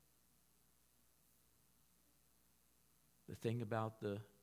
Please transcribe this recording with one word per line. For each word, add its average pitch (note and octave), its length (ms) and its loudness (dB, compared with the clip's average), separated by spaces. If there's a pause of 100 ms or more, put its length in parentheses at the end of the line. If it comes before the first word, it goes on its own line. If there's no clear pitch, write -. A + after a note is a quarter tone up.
(3250)
The G#2 60 -6
thing A#2 260 2
about A2 400 0
the G#2 180 0 (240)